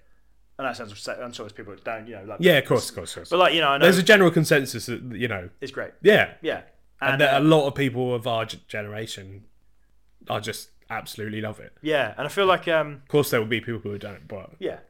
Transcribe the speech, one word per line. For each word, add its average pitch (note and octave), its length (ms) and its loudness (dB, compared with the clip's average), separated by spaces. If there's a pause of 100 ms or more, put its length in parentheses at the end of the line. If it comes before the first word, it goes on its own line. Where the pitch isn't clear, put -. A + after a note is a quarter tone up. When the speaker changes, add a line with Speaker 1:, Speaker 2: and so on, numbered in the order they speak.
(600)
Speaker 1:
And C3+ 80 -4
that B2 100 -6
sounds, G#2+ 140 -14 (160)
I'm A#2+ 260 -10
sure A#2 120 -12
there's G#2 80 -16
people G2+ 200 -16
that F#2+ 100 -20
don't, A2+ 240 -10
you A#2 80 -16
know, G2 100 -16
like, G#2 160 -14
Speaker 2:
Yeah, E3+ 160 6
of C3 80 0
course, B2 240 0
of - 60 -16
course, E2+ 160 -12
of - 40 -12
course. E2+ 140 -16
Speaker 1:
but, E3+ 100 0
like, E3 160 6
you E3 60 2
know, D3 80 4
I C#3 80 2
know D#3 80 4
Speaker 2:
There's F3+ 120 6
a F#3 60 2
general G3 260 8
consensus D3+ 580 0
that, A#2 140 -6 (120)
you A#2 140 -4
know. F#2+ 220 -6 (120)
Speaker 1:
it's - 100 -10
great. A2 220 -10 (100)
Speaker 2:
Yeah. F3+ 380 4
Speaker 1:
Yeah. A2 200 -4 (400)
Speaker 2:
And C3+ 120 0
Speaker 1:
And, C#3 80 2
Speaker 2:
that C#3 140 6
Speaker 1:
uh, C#3 40 4
Speaker 2:
a - 20 2
lot D#3 260 6
of C#3 60 -4
people B2+ 400 -2
of A#2+ 140 -4
our A2+ 180 -2
g-, - 220 -14
generation G#2 800 -10 (840)
are A2+ 120 -2
just G#2+ 280 -10 (200)
absolutely A2 520 -10
love G#2+ 180 -8
it. - 220 -20
Speaker 1:
Yeah, C#3+ 360 0
and B2+ 80 -6
I D3 40 -6
feel F#3+ 160 0
like, F3+ 220 2
um, D3+ 360 0
Speaker 2:
Of - 40 -20
course, C#3+ 240 2
there B2+ 80 2
will A2 80 -2
be A2 140 -2
people A2+ 180 -8 (120)
who G2+ 60 -8
don't, G2+ 300 -14
but F#2+ 320 -14
Speaker 1:
yeah, F#3 200 -8 (100)